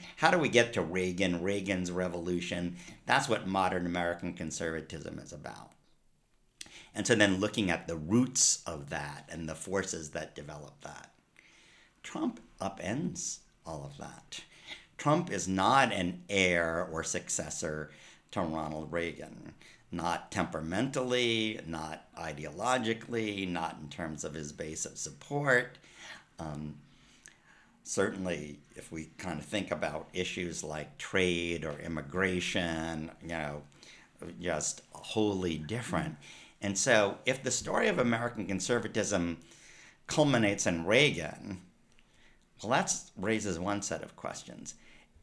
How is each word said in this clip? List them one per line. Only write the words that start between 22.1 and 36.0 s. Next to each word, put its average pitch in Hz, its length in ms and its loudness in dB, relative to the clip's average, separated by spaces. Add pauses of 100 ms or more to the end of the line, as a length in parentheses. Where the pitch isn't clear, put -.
ideologically, 104 1300 -2
not 82 320 -2
in 76 80 -10
terms 78 360 -6
of 78 100 -6
his 76 180 -6
base 80 320 -6
of - 140 -12
support. 127 800 0 (600)
Um, 76 380 -6 (1040)
certainly, 90 760 0 (160)
if - 160 -16
we 80 280 -8
kind 85 200 -4
of 76 80 -10
think 101 240 -4
about 80 420 -2
issues 90 520 -4
like 76 340 -6
trade 85 680 2
or 76 140 -4
immigration, 82 1300 -2 (100)
you 78 60 -10
know, 76 340 -4 (800)
just 80 420 -2 (100)
wholly 95 640 0
different. 80 580 -4 (440)